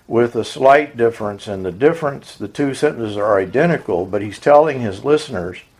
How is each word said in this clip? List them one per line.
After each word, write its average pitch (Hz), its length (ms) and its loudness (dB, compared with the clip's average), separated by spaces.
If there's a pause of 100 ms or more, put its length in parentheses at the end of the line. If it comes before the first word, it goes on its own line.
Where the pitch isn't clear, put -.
with 117 280 0
a 110 80 -2
slight 139 540 2
difference, 110 500 -2
and 98 160 -6
the 92 80 -4
difference, 139 640 -2
the 107 120 -10
two 139 260 -4
sentences 117 440 -4
are 104 220 2
identical, 101 680 0
but 101 160 -4
he's 104 160 -10
telling 147 400 4
his 101 260 -6
listeners 117 540 -2 (200)